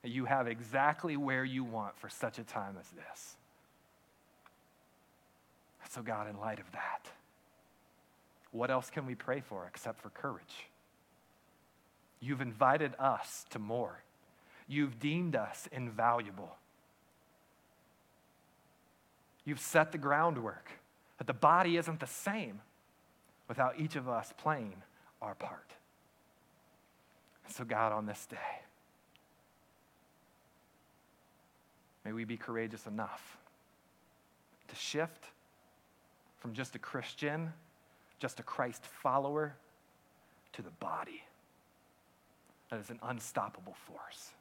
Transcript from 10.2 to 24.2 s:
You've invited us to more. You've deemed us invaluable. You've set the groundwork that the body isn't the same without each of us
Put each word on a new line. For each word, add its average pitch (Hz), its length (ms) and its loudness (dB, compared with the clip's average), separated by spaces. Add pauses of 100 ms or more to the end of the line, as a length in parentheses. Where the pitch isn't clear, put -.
You've 131 220 -2
invited 139 580 6
us - 500 2
to - 80 -8
more. 110 460 -2 (640)
You've 139 320 0
deemed 160 360 2
us - 360 -2
invaluable. 113 880 2 (3000)
You've 147 140 -2
set 160 320 6
the 165 60 -4
groundwork 143 720 2 (480)
that 120 80 -4
the 139 80 0
body 170 420 10
isn't 165 240 0
the 127 60 -4
same 143 560 -4 (840)
without 127 320 2
each 151 160 0
of 131 120 -2
us 117 300 -2